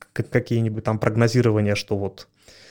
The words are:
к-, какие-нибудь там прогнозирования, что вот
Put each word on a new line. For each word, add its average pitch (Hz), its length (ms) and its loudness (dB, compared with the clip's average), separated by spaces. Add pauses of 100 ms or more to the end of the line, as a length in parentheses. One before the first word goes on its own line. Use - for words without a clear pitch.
(140)
к-, 117 100 -4
какие-нибудь 113 600 -2
там 110 140 0
прогнозирования, 110 760 2
что - 220 -4
вот 98 300 -6 (420)